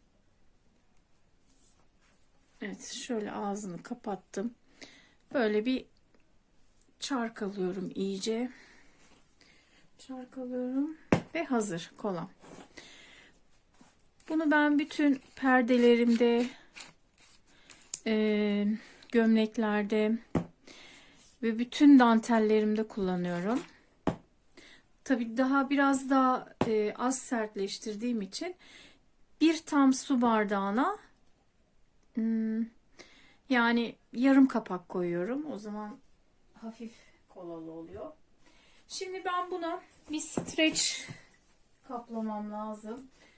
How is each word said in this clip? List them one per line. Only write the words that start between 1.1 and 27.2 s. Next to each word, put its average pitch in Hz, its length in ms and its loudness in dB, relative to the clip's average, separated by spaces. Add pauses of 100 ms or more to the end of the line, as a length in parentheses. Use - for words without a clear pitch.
Evet, 196 220 -10
şöyle - 480 -6
ağzını 202 500 -6
kapattım. 214 720 -8 (800)
Böyle 214 320 0
bir 254 180 -2 (1160)
çarkalıyorum 196 920 -6
iyice. 220 560 -4 (1500)
Çarkalıyorum 254 960 -6 (380)
ve 330 100 -2
hazır 202 540 -2
kola. 185 320 -8 (2000)
Bunu 320 220 0
ben 294 280 4
bütün 294 420 2 (160)
perdelerimde, 240 1080 4 (1600)
e, 208 600 0 (460)
gömleklerde 220 1040 0 (1200)
ve 226 160 -2
bütün 285 400 8
dantellerimde 220 880 4
kullanıyorum. 185 760 -4 (1400)
Tabii 226 320 -2
daha 269 340 2
biraz 277 400 2
daha, 262 380 2 (180)
e, 214 280 0
az 254 240 0
sertleştirdiğim 214 1040 -4